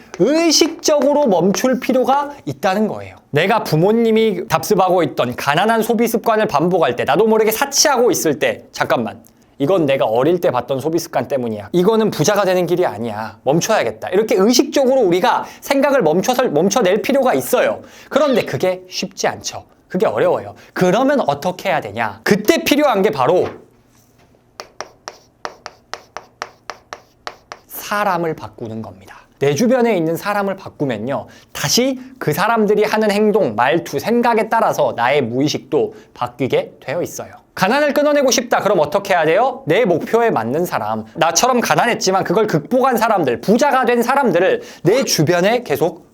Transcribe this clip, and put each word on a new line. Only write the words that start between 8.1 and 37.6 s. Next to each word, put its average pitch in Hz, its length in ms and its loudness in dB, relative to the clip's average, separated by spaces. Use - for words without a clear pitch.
때, 113 320 -2
'잠깐만, 123 500 -2
이건 160 260 2
내가 135 200 0
어릴 135 360 2
때 135 80 2
봤던 123 300 -2
소비 160 180 -2
습관 139 300 -4
때문이야. 113 440 -6
이거는 214 380 2
부자가 196 360 0
되는 180 200 2
길이 175 180 0
아니야. 110 600 -6
멈춰야겠다.' 151 680 0
이렇게 220 260 0
의식적으로 254 640 2
우리가 185 440 0
생각을 277 420 0
멈춰서, 196 440 0
멈춰낼 190 580 2
필요가 254 320 2
있어요. 127 460 -2
그런데 262 340 2
그게 180 460 -4
쉽지 - 380 -6
않죠. 107 380 -8
그게 - 200 0
어려워요. 113 480 -2
그러면 240 540 2
어떻게 180 420 -4
해야 156 100 0
되냐? 110 440 -6
그때 254 400 2
필요한 262 400 2
게 214 80 2
바로 139 380 0
사람을 180 680 -4
바꾸는 110 460 -12
겁니다. - 360 -16
내 143 160 2
주변에 233 420 2
있는 165 220 -2
사람을 202 380 -4
바꾸면요, 120 720 -6
다시 254 480 0
그 151 160 -4
사람들이 208 500 2
하는 220 280 0
행동, 196 420 2
말투, 143 460 0
생각에 226 500 0
따라서 160 460 0
나의 127 260 2
무의식도 123 720 -2
바뀌게 - 640 -4
되어 160 240 -6
있어요. - 360 -12
가난을 277 380 2